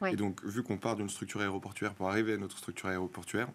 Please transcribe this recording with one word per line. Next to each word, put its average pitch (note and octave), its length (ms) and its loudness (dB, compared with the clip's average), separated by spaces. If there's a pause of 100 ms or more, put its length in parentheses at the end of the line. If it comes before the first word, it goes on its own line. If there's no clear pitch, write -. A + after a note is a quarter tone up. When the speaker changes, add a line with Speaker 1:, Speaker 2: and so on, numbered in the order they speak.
Speaker 1:
Oui. F#3+ 120 2
Speaker 2:
Et - 40 2
donc, G#2 280 0
vu G#2 180 0
qu'on G#2 140 0
part A2+ 200 0
d'une G2+ 120 -2
structure G2+ 320 -4
aéroportuaire G2+ 540 0
pour F#2+ 140 0
arriver G#2+ 260 4
à - 20 4
notre G2 220 -4
structure - 300 -6
aéroportuaire, F#2 680 0